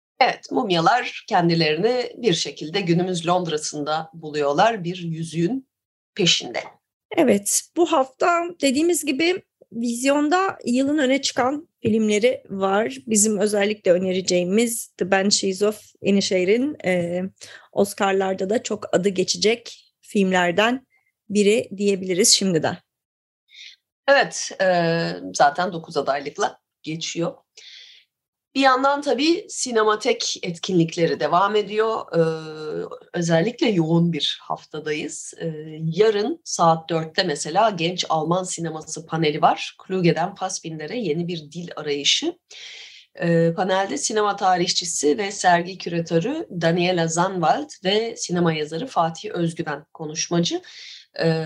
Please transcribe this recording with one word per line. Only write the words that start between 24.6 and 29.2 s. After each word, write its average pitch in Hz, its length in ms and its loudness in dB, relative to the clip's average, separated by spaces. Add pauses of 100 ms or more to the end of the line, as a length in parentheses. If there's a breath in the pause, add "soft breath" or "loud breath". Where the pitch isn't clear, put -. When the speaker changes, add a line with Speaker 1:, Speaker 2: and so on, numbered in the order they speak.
Speaker 1:
e, 190 40 2 (680)
zaten 156 380 2
dokuz 165 240 -10
adaylıkla 143 600 -4 (240)
geçiyor. 165 520 -6 (1200 loud breath)
Bir 269 60 0
yandan 269 420 4
tabii 294 460 0